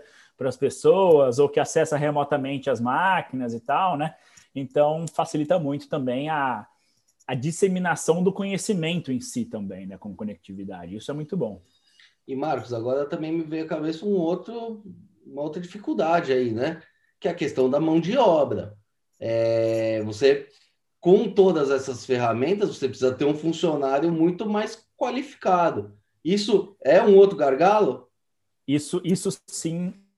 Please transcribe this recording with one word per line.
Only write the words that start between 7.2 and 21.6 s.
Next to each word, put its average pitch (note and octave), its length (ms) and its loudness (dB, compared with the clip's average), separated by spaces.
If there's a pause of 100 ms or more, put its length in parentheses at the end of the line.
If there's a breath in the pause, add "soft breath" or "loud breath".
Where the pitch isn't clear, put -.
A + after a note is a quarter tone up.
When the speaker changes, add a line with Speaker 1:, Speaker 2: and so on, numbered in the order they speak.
Speaker 1:
a C3 60 -6
disseminação E3+ 920 0
do F#3 80 2
conhecimento F#3 800 -4
em B2+ 80 -2
si B2 240 -8
também, G2 440 -10
né, F#2+ 100 -16
com G2 180 -14
conectividade. G2 800 -12
Isso A2+ 160 -10
é - 20 -6
muito D3+ 220 -8
bom. A2 260 -4 (680 soft breath)
Speaker 2:
E, C3+ 80 -8
Marcos, B2+ 380 -4
agora B2+ 320 -2
também D#3 260 -6
me E3 120 -2
veio D#3 220 -6
à - 20 -12
cabeça D#3+ 380 -6
um G#3 80 0
outro, G#3 720 -4 (420)
uma C#3 160 -12
outra D#3 180 -8
dificuldade E3+ 720 -2
aí, B2+ 200 0
né? C#3+ 280 -4 (400 soft breath)
Que - 80 -2
é F3 40 -2
a E3+ 40 -4
questão C3+ 340 0
da C#3+ 100 2
mão D#3+ 200 2
de F#3 180 -2
obra. C#3 600 2 (420)
É, A2+ 840 0
você, C3+ 440 2 (520 soft breath)
com G3 300 4
todas E3 420 4